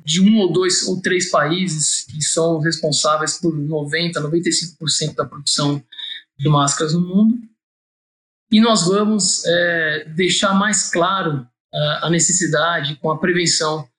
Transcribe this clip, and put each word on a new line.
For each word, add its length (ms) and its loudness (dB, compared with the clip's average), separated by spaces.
de 160 0
um 160 6
ou 160 2
dois 340 0
ou 140 -4
três 300 -2
países 760 -2
que 160 -10
são 380 0
responsáveis 800 -2
por 160 0
noventa, 640 -4
noventa 280 -2
e 40 0
cinco 260 -4
por 100 -8
cento 280 -2
da 100 -2
produção 580 -2
de 100 0
máscaras 460 2
no 80 2
mundo, 340 4
e 100 6
nós 240 4
vamos, 640 2
é, 580 0
deixar 380 2
mais 380 0
claro, 560 0
é, 300 -2
a 80 0
necessidade 840 0
com 120 -4
a 80 0
prevenção, 800 -2